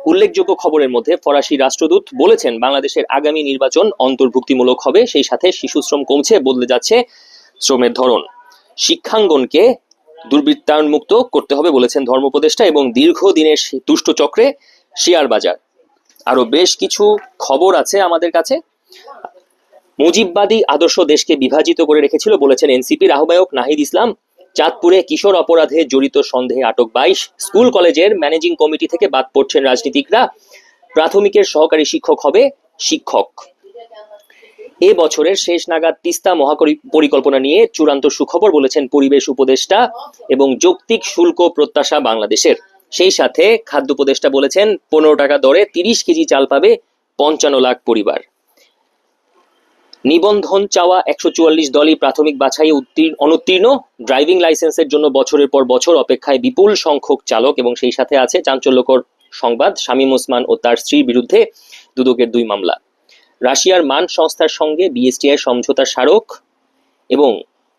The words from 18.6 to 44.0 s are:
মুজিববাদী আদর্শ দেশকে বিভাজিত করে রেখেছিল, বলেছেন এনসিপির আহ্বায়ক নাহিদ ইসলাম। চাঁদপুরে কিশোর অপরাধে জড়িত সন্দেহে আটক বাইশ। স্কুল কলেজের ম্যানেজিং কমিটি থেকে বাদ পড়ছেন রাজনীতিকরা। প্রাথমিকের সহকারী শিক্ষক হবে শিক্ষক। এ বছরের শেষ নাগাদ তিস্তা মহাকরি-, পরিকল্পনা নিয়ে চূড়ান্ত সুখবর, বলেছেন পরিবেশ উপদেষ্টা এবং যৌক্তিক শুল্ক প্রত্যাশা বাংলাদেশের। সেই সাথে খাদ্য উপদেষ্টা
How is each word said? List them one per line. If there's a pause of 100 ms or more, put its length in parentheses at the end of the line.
মুজিববাদী
আদর্শ
দেশকে
বিভাজিত
করে
রেখেছিল,
বলেছেন
এনসিপির
আহ্বায়ক
নাহিদ
ইসলাম। (380)
চাঁদপুরে
কিশোর
অপরাধে
জড়িত
সন্দেহে
আটক
বাইশ।
স্কুল
কলেজের
ম্যানেজিং
কমিটি
থেকে
বাদ
পড়ছেন
রাজনীতিকরা। (640)
প্রাথমিকের
সহকারী
শিক্ষক
হবে (300)
শিক্ষক। (1500)
এ
বছরের
শেষ
নাগাদ
তিস্তা
মহাকরি-,
পরিকল্পনা
নিয়ে
চূড়ান্ত
সুখবর,
বলেছেন
পরিবেশ
উপদেষ্টা (400)
এবং
যৌক্তিক
শুল্ক
প্রত্যাশা
বাংলাদেশের। (360)
সেই
সাথে
খাদ্য
উপদেষ্টা